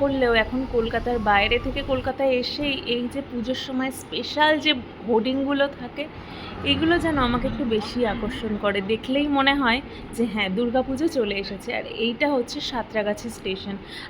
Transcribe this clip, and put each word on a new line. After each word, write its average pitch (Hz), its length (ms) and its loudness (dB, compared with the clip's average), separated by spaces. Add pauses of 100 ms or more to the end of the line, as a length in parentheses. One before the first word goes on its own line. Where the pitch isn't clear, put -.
করলেও 269 320 4
এখন 233 400 2
কলকাতার 233 460 0
বাইরে 214 400 4
থেকে 262 240 -4
কলকাতায় 269 480 0
এসেই 262 560 0
এই 240 260 0
যে 277 80 -4
পুজোর 247 340 -4
সময় 262 360 -4
স্পেশাল 294 680 2
যে 294 160 4 (340)
হোর্ডিংগুলো 269 600 2 (120)
থাকে, 254 240 -8 (600)
এগুলো 302 340 4
যেন 320 200 2
আমাকে 247 300 2
একটু 262 160 -4
বেশি 226 420 0
আকর্ষণ 214 500 -2
করে। 202 240 0
দেখলেই 226 480 0
মনে 277 260 4
হয় 254 260 2 (320)
যে 233 120 0
হ্যাঁ, 208 240 0
দুর্গাপুজো 247 600 0
চলে 220 260 0
এসেছে। 196 400 -6
আর - 80 -4
এইটা 233 460 0
হচ্ছে 262 320 -2
সাঁতরাগাছি 214 680 -2
স্টেশন। 196 460 -6 (340)